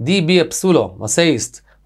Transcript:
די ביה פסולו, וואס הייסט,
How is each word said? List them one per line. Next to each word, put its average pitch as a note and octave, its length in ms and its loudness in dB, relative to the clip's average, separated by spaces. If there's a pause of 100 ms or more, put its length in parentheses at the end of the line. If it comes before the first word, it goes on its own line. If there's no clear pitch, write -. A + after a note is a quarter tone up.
די F3 200 0
ביה E3 240 2
פסולו, C3+ 540 0
וואס G#2 200 -4
הייסט, D#3 420 -2 (260)